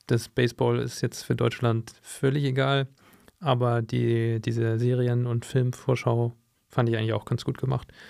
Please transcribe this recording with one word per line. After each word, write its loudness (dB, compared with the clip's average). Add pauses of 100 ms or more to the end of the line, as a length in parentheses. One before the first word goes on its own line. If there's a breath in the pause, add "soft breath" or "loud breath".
das 0
Baseball 0
ist -6
jetzt -4
für -2
Deutschland 0
völlig -2
egal, 0 (540 soft breath)
aber 2
die, 0
diese 0
Serien- 2
und -2
Filmvorschau 0 (320)
fand 2
ich 0
eigentlich 0
auch -2
ganz -4
gut -4
gemacht. -4 (180 loud breath)